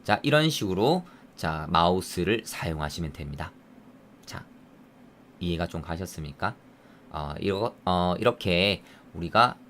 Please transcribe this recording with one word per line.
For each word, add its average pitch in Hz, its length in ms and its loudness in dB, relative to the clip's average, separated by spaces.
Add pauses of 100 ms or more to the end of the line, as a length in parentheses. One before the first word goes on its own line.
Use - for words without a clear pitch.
자, 104 200 2
이런 151 260 4
식으로 117 560 0 (300)
자, 78 340 -4
마우스를 90 760 2
사용하시면 76 680 -6
됩니다. 71 380 -10 (760)
자, - 180 -12 (960)
이해가 87 280 -2
좀 85 140 -8
가셨습니까? 85 760 -8 (560)
어, 73 280 -6
이러-, 98 340 -2 (120)
어, 90 340 2
이렇게 98 640 2 (300)
우리가 85 420 2 (140)